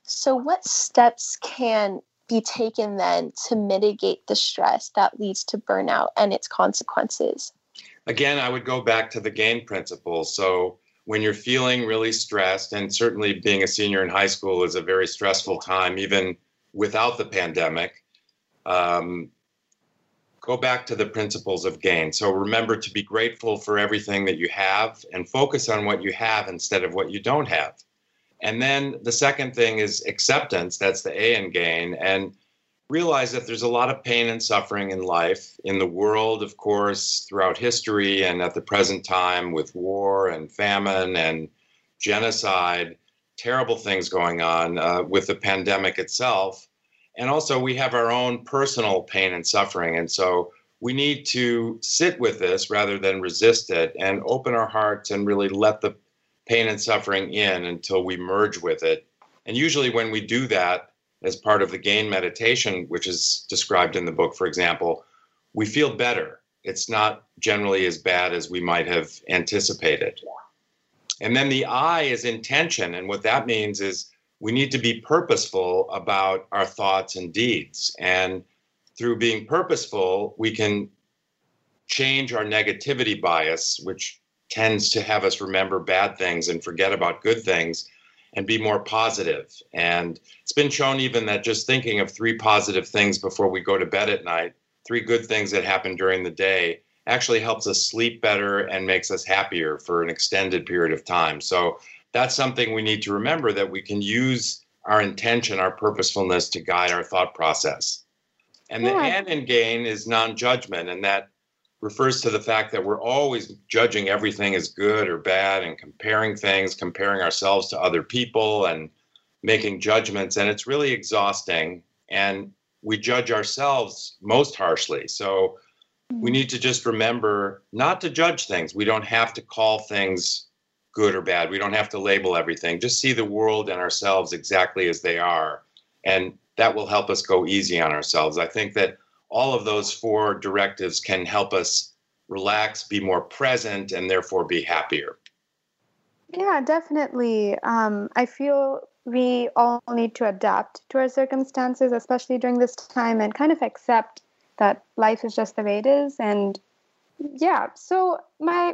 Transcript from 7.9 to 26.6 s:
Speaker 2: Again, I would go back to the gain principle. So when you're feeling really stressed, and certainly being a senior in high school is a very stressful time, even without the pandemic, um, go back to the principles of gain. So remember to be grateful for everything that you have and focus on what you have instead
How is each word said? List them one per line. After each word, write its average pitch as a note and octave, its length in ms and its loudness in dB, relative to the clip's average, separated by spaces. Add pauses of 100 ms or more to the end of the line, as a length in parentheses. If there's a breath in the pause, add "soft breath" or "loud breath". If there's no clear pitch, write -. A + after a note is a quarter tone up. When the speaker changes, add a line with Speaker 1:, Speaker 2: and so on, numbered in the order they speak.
Speaker 2:
Again, C#3+ 320 0
I B2 100 0
would B2+ 160 -4
go B2+ 180 -2
back A2+ 300 2
to A#2 80 -8
the G#2 100 -4
gain A#2 340 0
principle. E2+ 600 -4
So F#2 540 0 (260)
when G#2+ 180 -2
you're G#2+ 120 2
feeling B2 520 0
really A2+ 240 0
stressed, G2 600 -2
and G2 200 -4
certainly G#2 420 0
being F#2+ 280 0
a F2+ 60 2
senior G2+ 340 0
in F2+ 60 -2
high G2 180 2
school F#2 380 0
is F2 100 0
a F2+ 80 -2
very F#2 240 2
stressful F#2+ 540 -2
time, F#2 380 0
even F#2+ 380 0 (360)
without A2 440 0
the A2 80 -4
pandemic, E2 800 -2 (600)
um, F2 680 0 (1080)
go B2 160 -2
back B2 300 0
to A#2 100 -6
the G#2 100 0
principles G#2 580 -4
of F2 160 -4
gain. E2 320 0
So G2+ 200 2
remember A2 440 0
to - 160 -8
be G2+ 120 -2
grateful A2 520 -2
for G#2 220 0
everything G#2 460 0
that F2+ 140 0
you E2+ 100 0
have G2+ 640 0
and F2+ 160 -8
focus C3+ 400 2
on G#2+ 160 0
what G2+ 180 0
you F#2+ 100 -2
have A2 360 0
instead F2+ 340 -2